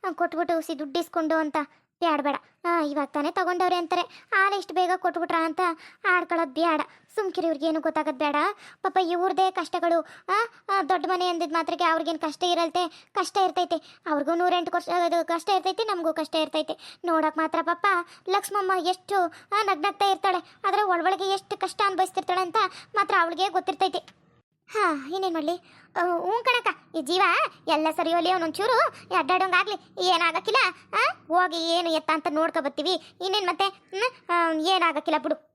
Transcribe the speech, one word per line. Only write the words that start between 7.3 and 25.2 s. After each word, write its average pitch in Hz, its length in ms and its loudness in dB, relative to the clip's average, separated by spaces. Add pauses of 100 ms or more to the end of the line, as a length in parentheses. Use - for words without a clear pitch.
ಇವ್ರಿಗೇನು 320 340 0
ಗೊತ್ತಾಗೋದು 302 380 -2
ಬೇಡ. 294 180 0 (460)
ಪಾಪ 381 160 0 (120)
ಇವ್ರದೇ 370 400 2
ಕಷ್ಟಗಳು. 339 500 0
ಆ, - 320 -8 (360)
ಆ, 392 140 2
ದೊಡ್ಡ 349 240 0
ಮನೆ 359 220 0
ಅಂದಿದ್ 339 240 -2
ಮಾತ್ರಕ್ಕೆ 330 320 -2
ಅವ್ರಿಗೇನ್ 320 340 0
ಕಷ್ಟ 311 260 -4
ಇರಲ್ತೆ? 349 680 -2
ಕಷ್ಟ 392 300 -2
ಇರ್ತೈತೆ. 349 680 -2
ಅವ್ರಿಗೂ 294 240 0
ನೂರೆಂಟು 349 400 2
ವರ್ಷ 349 140 -2
ಅದು 339 380 0
ಕಷ್ಟ 339 300 -2
ಇರ್ತೈತೆ, 370 280 0
ನಮಗೂ 349 280 -2
ಕಷ್ಟ 311 220 -6
ಇರ್ತೈತೆ. 311 680 -4
ನೋಡಕ್ 311 340 0
ಮಾತ್ರ 320 240 0
ಪಾಪ 330 240 -2 (440)
ಲಕ್ಷ್ಮಮ್ಮ 392 420 0 (160)
ಎಷ್ಟು, 370 380 0
ಆ, 392 360 -4
ನಗ್ನಗ್ತಾ 320 420 0
ಇರ್ತಾಳೆ, 381 340 2 (300)
ಆದ್ರೆ 415 140 2
ಒಳೊಳಗೆ 370 420 2
ಎಷ್ಟು 392 320 -2
ಕಷ್ಟ 392 300 -4
ಅನುಭವಿಸ್ತಿರ್ತಾಳೆ 370 540 0
ಅಂತ 359 160 -2 (400)
ಮಾತ್ರ 403 240 0
ಅವಳಿಗೆ 339 280 0
ಗೊತ್ತಿರ್ತೈತೆ. 370 720 -2 (520)
ಹಾ, 403 200 2 (220)
ಇನ್ನೇನ್ 381 200 -2